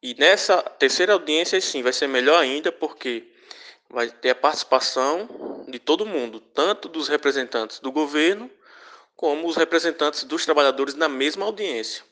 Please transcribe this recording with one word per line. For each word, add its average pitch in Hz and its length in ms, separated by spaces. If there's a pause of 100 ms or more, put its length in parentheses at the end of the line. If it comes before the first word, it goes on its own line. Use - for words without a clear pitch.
e 123 140
nessa 180 480
terceira 175 520
audiência, 170 460
sim, 139 220
vai 127 100
ser 143 140
melhor 135 320
ainda, 147 320
porque 127 600 (560)
vai 120 200
ter 127 220
a 127 60
participação 147 1300
de 131 140
todo 185 260
mundo, 123 320
tanto 180 500
dos 147 200
representantes 135 720
do 135 100
governo, 156 580 (680)
como 160 320
os 156 80
representantes 160 680
dos 156 220
trabalhadores 139 500
na 156 140
mesma 147 360
audiência 190 680